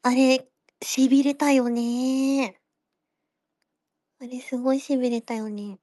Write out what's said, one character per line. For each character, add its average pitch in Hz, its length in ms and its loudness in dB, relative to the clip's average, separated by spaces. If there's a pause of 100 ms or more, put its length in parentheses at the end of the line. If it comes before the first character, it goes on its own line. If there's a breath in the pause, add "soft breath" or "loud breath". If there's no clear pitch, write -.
あ 247 80 2
れ、 262 360 4 (360)
痺 262 420 2
れ 277 100 0
た 285 180 2
よ 247 180 2
ね。 254 880 -2 (1600)
あ 254 60 -16
れ、 247 160 -12
す 254 160 -8
ご 262 160 0
い - 20 0
痺 262 340 -2
れ 233 120 -2
た 233 120 -8
よ 220 140 -8
ね。 208 340 -10